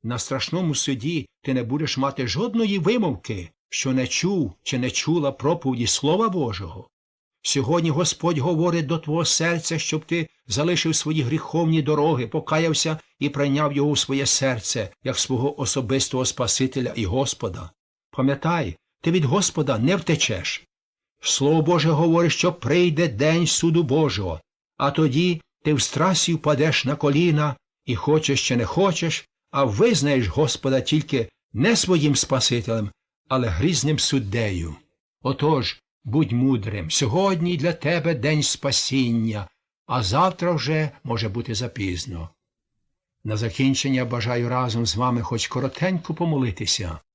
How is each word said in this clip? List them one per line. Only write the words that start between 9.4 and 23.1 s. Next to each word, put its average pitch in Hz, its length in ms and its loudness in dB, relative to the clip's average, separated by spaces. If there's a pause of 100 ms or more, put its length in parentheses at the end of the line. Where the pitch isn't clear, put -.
щоб 156 260 -4
ти 165 240 -4 (180)
залишив 160 500 0
свої 151 260 -2
гріховні 160 600 0
дороги, 147 440 2
покаявся 156 720 0 (200)
і 143 100 0
прийняв 143 440 0
його 143 180 2
у 139 60 0
своє 139 300 -2
серце, 120 640 -2 (140)
як 131 140 -2
свого 135 420 -2
особистого 131 640 -2
Спасителя 127 720 -2
і 110 80 -2
Господа. 90 680 -4 (400)
Пам'ятай, 139 680 -2 (240)
ти 165 100 0
від 175 140 2
Господа 139 540 0
не 160 180 2
втечеш. - 680 -2 (560)
Слово 156 420 2
Боже 160 280 4
говорить, 165 420 4
що 185 200 2
прийде 165 560 2
день 156 380 2